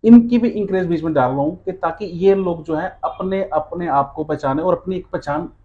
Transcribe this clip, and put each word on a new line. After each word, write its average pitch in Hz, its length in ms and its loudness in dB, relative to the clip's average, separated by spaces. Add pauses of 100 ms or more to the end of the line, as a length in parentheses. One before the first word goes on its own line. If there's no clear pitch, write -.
इनकी 240 320 8
भी 233 120 2
increase 190 360 -2
बीच 165 180 -2
में 160 100 -2
डाल 131 180 2
रहा 139 100 -2
हूँ 165 240 -4
कि 190 60 -6
ताकि 175 340 -6
ये 185 300 2
लोग 175 280 -4
जो 156 120 -4
है 180 280 -6
अपने, 190 400 -4
अपने 170 440 -6
आप 139 280 -2
को 156 80 -6
पहचाने 147 380 -4
और 180 120 0
अपनी 180 220 -8
एक 180 180 -10
पहचान 147 360 -6 (160)